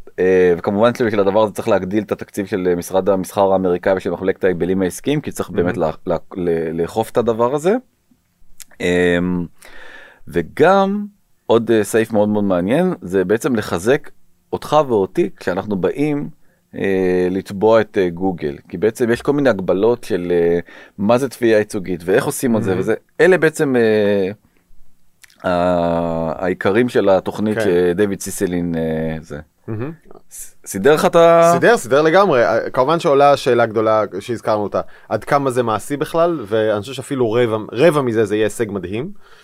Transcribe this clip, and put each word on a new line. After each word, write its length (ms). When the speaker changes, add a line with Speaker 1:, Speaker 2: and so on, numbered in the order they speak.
Speaker 1:
אה, 400
וכמובן 360
שבשביל 260
הדבר 220
הזה 100
צריך 160
להגדיל 340
את 100
התקציב 340
של, 240
אה, 60
משרד 320
המסחר 440
האמריקאי 440
ושל 140
מחלקת 340
ההגבלים 380
העסקיים, 380
כי 120
צריך 180
באמת 260
Speaker 2:
מהמם. 160
Speaker 1:
לה-, 80
לה-, 80
ל-, 360
לאכוף 300
את 60
הדבר 380
הזה. 200
אה, 380
וגם 800
עוד, 240
אה, 140
סעיף 280
מאוד 160
מאוד 160
מעניין, 580
זה 220
בעצם 320
לחזק 540
אותך 240
ואותי 480
כשאנחנו 400
באים, 520
אה, 560
לתבוע 500
את, 200
אה, 100
גוגל. 460
כי 100
בעצם 320
יש 120
כל 100
מיני 180
הגבלות 540
של, 300
אה, 240
מה 200
זה 100
תביעה 300
ייצוגית 460
ואיך 200
עושים 320
את 60
זה 80
Speaker 2:
מהמם. 100
Speaker 1:
וזה. 140
אלה 180
בעצם, 380
אה, 540
ה-, 920
העיקרים 440
של 200
התוכנית 500
Speaker 2:
כן. 60
Speaker 1:
שדויד 560
סיסלין, 580
אה, 420
זה. 180
Speaker 2:
מהמם. 240
Speaker 1:
ס-, 240
סידר 280
לך 100
את 120
ה- 380
Speaker 2:
סידר, 220
סידר 260
לגמרי. 440
אה, 240
כמובן 300
שעולה 320
השאלה 300
הגדולה 400
שהזכרנו 420
אותה, 180
עד 160
כמה 260
זה 120
מעשי 340
בכלל, 500
ואני 340
חושב 120
שאפילו 400
רבע, 240
רבע 300
מזה 220
זה 120
יהיה 100
הישג 240
מדהים. 400